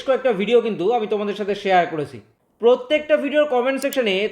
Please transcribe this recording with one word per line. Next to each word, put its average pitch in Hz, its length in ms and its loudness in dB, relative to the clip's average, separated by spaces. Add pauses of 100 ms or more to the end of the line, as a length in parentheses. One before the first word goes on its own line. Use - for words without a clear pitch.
কয়েকটা 262 280 0
ভিডিও 208 300 2
কিন্তু 196 300 -4
আমি 226 160 -2
তোমাদের 208 280 -4
সাথে 202 200 -4
শেয়ার 185 320 2
করেছি। 147 300 -8 (440)
প্রত্যেকটা 294 560 2
ভিডিওর 285 280 0
কমেন্ট 262 360 0
সেকশনে 262 340 0 (160)